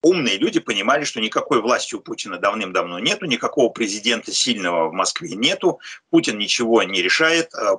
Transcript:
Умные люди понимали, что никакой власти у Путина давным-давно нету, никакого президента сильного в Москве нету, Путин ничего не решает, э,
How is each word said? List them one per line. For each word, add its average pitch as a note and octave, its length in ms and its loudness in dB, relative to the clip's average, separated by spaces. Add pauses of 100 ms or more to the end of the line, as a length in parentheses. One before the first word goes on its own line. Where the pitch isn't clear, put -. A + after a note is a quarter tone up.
Умные D3 360 4
люди G#2+ 220 0
понимали, B2 440 0
что A#2 160 -6
никакой A2 400 0
власти A2+ 340 0
у G#2 60 -10
Путина - 380 -10
давным-давно F#2 600 -2
нету, B2+ 260 -2
никакого A#2+ 420 2
президента A2 640 -2
сильного F2 560 0
в D#2+ 60 -8
Москве F#2 420 -4
нету, E3+ 420 0 (320)
Путин C3+ 280 2
ничего A2+ 440 2
не F#2 200 0
решает, D#3+ 520 2
э, G2+ 240 2